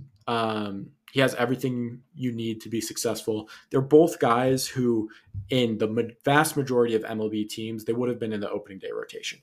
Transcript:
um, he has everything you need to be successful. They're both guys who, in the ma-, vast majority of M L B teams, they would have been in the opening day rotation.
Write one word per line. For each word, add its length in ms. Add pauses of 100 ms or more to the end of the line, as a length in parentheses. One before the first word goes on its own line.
(280)
um, 640 (200)
he 80
has 140
everything 680 (120)
you 180
need 300
to 80
be 120
successful. 680 (220)
They're 100
both 380
guys 480
who, 420 (400)
in 300
the 80
ma-, 260 (100)
vast 340
majority 360
of 120
M 140
L 100
B 140
teams, 420
they 80
would 140
have 120
been 140
in 60
the 120
opening 260
day 140
rotation. 520